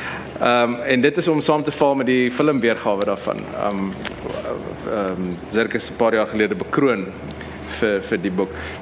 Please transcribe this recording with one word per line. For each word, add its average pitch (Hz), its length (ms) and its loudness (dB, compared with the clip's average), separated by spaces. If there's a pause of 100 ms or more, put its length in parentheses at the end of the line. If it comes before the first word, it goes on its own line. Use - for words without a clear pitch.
(400)
Ehm, 120 340 4
en 123 260 2
dit 147 160 4
is 170 120 2
om 156 120 4
saam 151 220 2
te 143 80 -4
val 143 240 4
met 135 120 0
die 123 260 4
filmweergawe 117 720 2
daarvan. 101 320 -2
Ehm, 104 400 -4 (1120)
ehm, 95 320 -2 (280)
Zirk 110 240 0
is - 160 -6
'n - 60 -12
paar 113 180 4
jaar 110 120 4
gelede 107 280 2
bekroon 104 520 0 (720)
vir, 101 240 2
vir 104 200 0
die 95 80 0
boek. 92 180 0 (340)